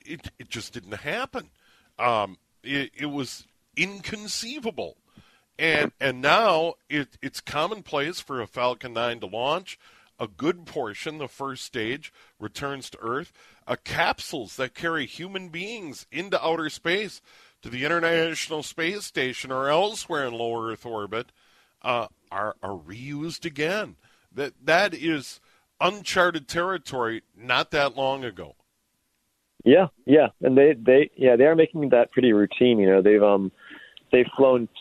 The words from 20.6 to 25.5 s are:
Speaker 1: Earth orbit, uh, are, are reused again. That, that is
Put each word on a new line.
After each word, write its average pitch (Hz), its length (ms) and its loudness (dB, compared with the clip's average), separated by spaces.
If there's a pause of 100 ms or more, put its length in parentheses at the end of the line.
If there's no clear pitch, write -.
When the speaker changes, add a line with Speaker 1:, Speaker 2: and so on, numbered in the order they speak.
Speaker 1:
Earth 110 160 -10
orbit, 110 460 -8 (500)
uh, 120 260 -2 (240)
are, 101 300 -6
are 95 160 -8
reused 139 680 -12
again. 160 500 -6 (380)
That, 135 200 -6 (100)
that 175 300 2
is 151 460 -6 (400)